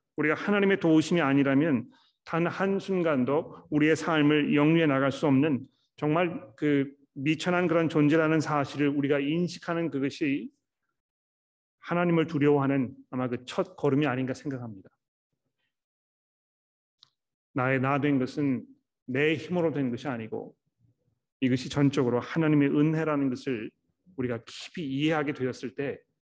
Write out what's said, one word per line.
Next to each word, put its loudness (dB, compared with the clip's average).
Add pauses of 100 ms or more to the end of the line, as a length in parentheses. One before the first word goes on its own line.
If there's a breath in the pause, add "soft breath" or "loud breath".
(160)
우리가 0
하나님의 2
도우심이 4
아니라면 2 (340 soft breath)
단 -2
한순간도 -2
우리의 4
삶을 2
영위해 4
나갈 2
수 -2
없는 2 (300 soft breath)
정말 -2 (140)
그 0 (240)
미천한 0
그런 2
존재라는 4
사실을 -2
우리가 0
인식하는 -4
그것이 -4 (1300)
하나님을 0
두려워하는 0 (160)
아마 -4
그 -8
첫 -6
걸음이 2
아닌가 -2
생각합니다. -12 (2750)
나의 0
나 0
된 2
것은 -2 (400)
내 0
힘으로 -2
된 -2
것이 -8
아니고 -8 (840)
이것이 0
전적으로 2
하나님의 2
은혜라는 0
것을 -6 (480)
우리가 -4
깊이 -12
이해하게 -2
되었을 -6
때, -6 (260)